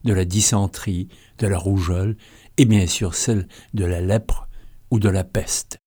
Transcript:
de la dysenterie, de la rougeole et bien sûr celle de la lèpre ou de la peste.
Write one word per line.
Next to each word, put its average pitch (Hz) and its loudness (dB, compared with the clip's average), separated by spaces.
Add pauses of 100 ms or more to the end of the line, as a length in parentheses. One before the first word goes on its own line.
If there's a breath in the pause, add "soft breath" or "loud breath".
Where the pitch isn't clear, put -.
de 113 0
la 92 2
dysenterie, 98 0 (300 loud breath)
de 110 0
la 98 0
rougeole 95 0 (400 loud breath)
et 139 6
bien 104 6
sûr 85 -4
celle 104 -2 (260 loud breath)
de 101 -2
la 87 -2
lèpre 101 0 (420 soft breath)
ou 113 2
de 104 2
la 92 2
peste. - -6